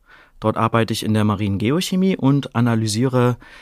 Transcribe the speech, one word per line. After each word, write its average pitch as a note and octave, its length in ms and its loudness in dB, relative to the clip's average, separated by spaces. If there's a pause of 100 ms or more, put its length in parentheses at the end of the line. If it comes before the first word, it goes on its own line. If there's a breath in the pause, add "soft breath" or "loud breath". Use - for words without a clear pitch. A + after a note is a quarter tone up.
(380 soft breath)
Dort G#2+ 180 -2
arbeite A2+ 360 0
ich G#2+ 100 -6
in A2 100 -2
der G#2+ 120 2
marinen G2+ 340 -2
Geochemie F#3 580 0
und C3+ 380 0
analysiere A#2+ 800 2 (260 loud breath)